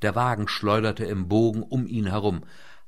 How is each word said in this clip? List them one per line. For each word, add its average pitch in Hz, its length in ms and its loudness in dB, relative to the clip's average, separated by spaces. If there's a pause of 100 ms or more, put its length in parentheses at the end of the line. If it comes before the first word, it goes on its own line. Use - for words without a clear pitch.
Der 104 140 0
Wagen 117 340 0
schleuderte 107 560 0
im 95 240 -2
Bogen 113 340 4
um 127 240 -2
ihn 107 200 -2
herum. 98 360 0 (440)